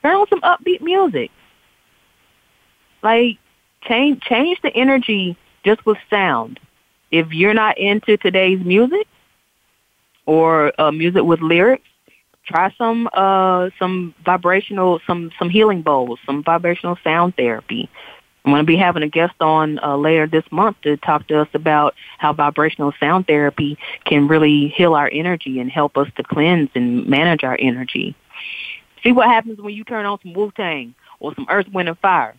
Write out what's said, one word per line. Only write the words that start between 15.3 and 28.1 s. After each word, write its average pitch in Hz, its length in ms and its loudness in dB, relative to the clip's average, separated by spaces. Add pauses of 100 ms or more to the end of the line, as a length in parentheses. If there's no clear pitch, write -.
some 175 100 -4
healing 202 340 2
bowls, 131 440 0
some 147 160 -6
vibrational 175 640 -2
sound 170 320 0
therapy. 117 520 -4 (560)
I'm 143 60 2
gonna 147 140 4
be 165 120 4
having 175 280 2
a 151 40 -4
guest 165 320 -2
on, 156 380 0
uh, 143 180 -4
later 156 300 2
this 160 240 0
month 196 320 0
to 147 140 0
talk 151 320 -2
to 151 120 2
us 151 140 -2
about 151 400 0 (240)
how 151 140 0
vibrational 151 680 -2
sound 180 300 0
therapy 147 500 0 (260)
can 143 220 2
really 151 400 4
heal 165 300 2
our 143 160 0
energy 160 480 -4
and 127 100 -6
help 147 260 -2
us 139 200 0
to 127 80 -6
cleanse 160 500 2
and 123 320 0
manage 147 380 2
our 127 160 -2
energy. 127 560 -4 (880)